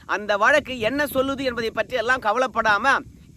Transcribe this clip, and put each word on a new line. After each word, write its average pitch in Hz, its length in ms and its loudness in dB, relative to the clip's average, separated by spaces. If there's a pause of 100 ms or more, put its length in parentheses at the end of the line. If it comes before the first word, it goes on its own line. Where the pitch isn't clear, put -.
அந்த 202 320 -2
வழக்கு 254 420 2
என்ன 262 260 -2
சொல்லுது 269 380 -2
என்பதை 233 280 -4
பற்றி 226 240 -4
எல்லாம் 247 260 0
கவலைப்படாம, 220 800 2 (380)